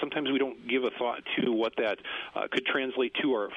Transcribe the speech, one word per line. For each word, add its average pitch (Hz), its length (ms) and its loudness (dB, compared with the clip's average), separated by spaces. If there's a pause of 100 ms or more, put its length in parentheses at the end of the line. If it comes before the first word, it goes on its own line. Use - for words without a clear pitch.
sometimes 147 300 -2
we 139 80 4
don't 123 300 -2
give 127 160 2
a 117 140 2
thought 127 240 -2 (160)
to 123 140 4
what 113 240 2
that, 107 220 2 (360)
uh, 104 160 -2
could - 160 0
translate 127 560 0
to 143 120 4
our 104 220 0